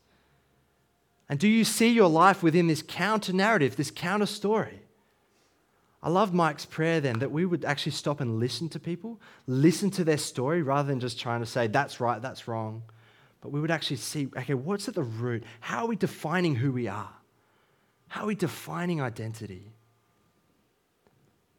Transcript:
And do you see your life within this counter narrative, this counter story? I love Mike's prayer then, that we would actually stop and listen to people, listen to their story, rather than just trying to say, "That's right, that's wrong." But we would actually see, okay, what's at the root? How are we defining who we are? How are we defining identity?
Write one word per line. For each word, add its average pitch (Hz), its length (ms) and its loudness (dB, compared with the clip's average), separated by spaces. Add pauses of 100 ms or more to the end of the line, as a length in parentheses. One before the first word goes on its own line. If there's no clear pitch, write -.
(1300)
And 143 100 -2
do 196 100 4
you 220 160 6
see 226 240 4
your 226 200 8
life 175 340 6
within 170 260 6
this 151 140 2
counter 214 500 -2
narrative, 190 420 2
this 143 160 -2
counter 196 360 -2
story? - 560 -2 (1200)
I - 60 -4
love 185 240 2
Mike's 160 320 2
prayer 165 360 0
then, 123 180 0
that 135 140 -2
we 160 120 0
would 175 200 -2
actually 143 280 -2
stop - 280 -4
and 113 180 -2
listen 127 320 -2
to 156 100 -10
people, 190 400 -10 (260)
listen 170 440 4
to 185 140 0
their 151 140 4
story, 147 440 -2
rather 139 260 0
than 135 120 -2
just 120 200 -6
trying 117 200 -2
to 113 60 -4
say, 120 200 0
"That's 139 340 0
right, 120 220 0
that's - 260 -10
wrong." 113 340 -6 (580)
But 123 100 -14
we 143 100 -4
would 160 100 -2
actually 151 260 -2
see, 143 400 -6
okay, 135 180 -2
what's 175 320 -4
at 240 80 -6
the 175 80 -2
root? 117 420 -4 (160)
How 233 240 -4
are 233 40 0
we 226 80 -2
defining 170 580 -2
who 131 180 0
we 123 160 -4
are? 101 240 -8 (960)
How - 140 -10
are 208 40 -6
we 214 80 -2
defining 165 680 -4
identity? 110 720 -8 (1900)